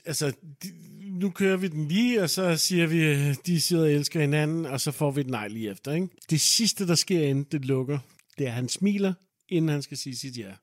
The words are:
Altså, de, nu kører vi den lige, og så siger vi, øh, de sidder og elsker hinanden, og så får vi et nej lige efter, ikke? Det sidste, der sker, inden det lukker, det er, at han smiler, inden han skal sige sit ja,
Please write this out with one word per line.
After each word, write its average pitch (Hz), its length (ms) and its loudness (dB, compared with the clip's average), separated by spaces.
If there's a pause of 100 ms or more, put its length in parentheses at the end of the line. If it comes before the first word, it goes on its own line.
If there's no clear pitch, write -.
Altså, 143 280 -4 (300)
de, 190 80 -12 (400)
nu 190 180 -2
kører 190 280 0
vi 190 100 -2
den 156 200 -4
lige, 220 360 2
og 151 60 0
så 175 280 0
siger 170 300 2
vi, 165 160 2
øh, 143 320 2 (100)
de 170 160 2
sidder 165 220 2
og 156 80 6
elsker 147 300 0
hinanden, 151 440 2
og 131 160 -4
så 151 100 -2
får 143 200 0
vi 139 100 -2
et 131 80 -4
nej 107 180 -4
lige 107 240 -6
efter, 113 220 -8
ikke? 180 140 -2 (220)
Det 156 120 2
sidste, - 460 2
der 170 80 4
sker, 165 320 2
inden 139 240 2
det 143 140 -4
lukker, 131 340 0 (380)
det 139 80 -4
er, 123 40 -4
at 117 60 -6
han 123 140 -4
smiler, 196 440 0 (360)
inden 165 200 2
han 147 120 0
skal 139 160 -12
sige 131 200 -10
sit 123 200 -10
ja, 98 140 -12 (120)